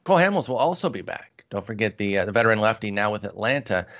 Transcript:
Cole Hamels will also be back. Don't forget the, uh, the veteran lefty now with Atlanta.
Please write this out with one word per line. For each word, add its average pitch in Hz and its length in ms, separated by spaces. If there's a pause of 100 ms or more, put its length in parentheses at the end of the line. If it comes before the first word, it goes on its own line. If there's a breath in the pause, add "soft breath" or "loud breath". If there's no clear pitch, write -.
Cole 185 140
Hamels 185 280
will 123 120
also 170 320
be 101 100
back. - 480
Don't 98 160
forget 107 320
the, 101 220
uh, 92 80
the 104 60
veteran 113 280
lefty 107 300
now 104 200
with 104 140
Atlanta. 104 640 (140)